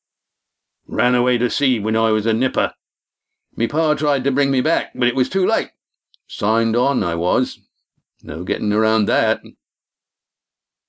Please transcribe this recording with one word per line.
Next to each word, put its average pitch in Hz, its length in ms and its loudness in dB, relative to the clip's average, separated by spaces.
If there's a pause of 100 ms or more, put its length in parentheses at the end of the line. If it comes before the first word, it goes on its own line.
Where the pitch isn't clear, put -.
(880)
"Ran 123 280 0
away 123 220 2
to 113 140 0
sea 131 280 0
when 110 180 0
I 113 160 2
was 107 120 2
a 113 80 2
nipper. 117 400 0 (800)
Me 117 120 -2
pa 156 260 0
tried 143 320 0
to 135 60 0
bring 139 200 2
me 131 120 0
back, 147 320 -2
but 127 120 0
it 120 80 0
was 131 140 0
too 190 160 0
late. 202 280 -2 (540)
Signed 113 500 0
on, 127 280 0
I 85 100 -2
was. 95 440 0 (640)
No 82 200 -8
getting 104 300 -2
around 110 320 2
that." 113 380 -2 (1500)